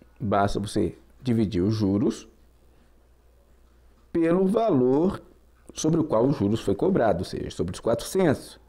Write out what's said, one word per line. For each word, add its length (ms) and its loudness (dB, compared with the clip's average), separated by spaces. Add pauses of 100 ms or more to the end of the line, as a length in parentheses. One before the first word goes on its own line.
(200)
basta 400 0
você 380 -4 (220)
dividir 420 0
os 120 0
juros 540 -2 (1800)
pelo 360 2
valor 760 2 (500)
sobre 260 0
o 60 2
qual 220 2
os 100 2
juros 240 0
foi 140 -2
cobrado, 460 2
ou 40 -4
seja, 260 -8
sobre 220 -6
os 80 -12
quatrocentos, 880 -2